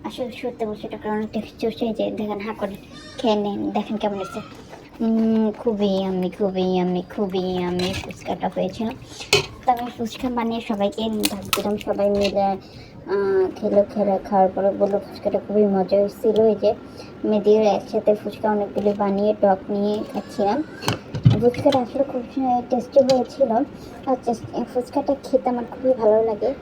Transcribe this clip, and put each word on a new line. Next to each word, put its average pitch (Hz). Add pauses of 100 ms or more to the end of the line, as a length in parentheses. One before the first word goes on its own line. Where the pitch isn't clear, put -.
আসলে 226
সত্যি 240
বলছি, 214
টকটা 208
অনেক 214
টেস্টি -
হয়েছে। 226
এই 220
যে 208
দেখেন, 208
হা 220
করে 202 (420)
খেয়ে 214
নেন, 208
দেখেন 214
কেমন 202
হয়েছে। 190 (600)
উম, 220
খুবই 202
ইয়াম্মি, 185
খুবই 185
ইয়াম্মি, 180 (140)
খুবই 190
ইয়াম্মি 180
ফুচকাটা -
হয়েছিল। 185 (760)
তো 254
আমি 240
ফুচকা 240
বানিয়ে 233
সবাইকে 214
ভাবছিলাম, 208
সবাই 202
মিলে, 202
আহ, 381 (100)
খেলো, 202 (120)
খেলে 202 (100)
খাওয়ার 190
পরে 196
বললো 202
ফুচকাটা -
খুবই 208
মজা 190
হয়েছিল। 202
এই 214
যে 208 (500)
মেয়েদের 214
একসাথে 208
ফুচকা 208
অনেকগুলো 202
বানিয়ে 202
টক 196 (100)
নিয়ে 208 (100)
খাচ্ছিলাম। 208 (800)
ফুচকাটা 254
আসলে 254
খুব 254 (460)
টেস্টি 254
হয়েছিল। 254 (540)
আর 262 (100)
চেস-, - (100)
ফুচকাটা 277
খেতে 254
আমার 240
খুবই 254
ভালো 220
লাগে। 220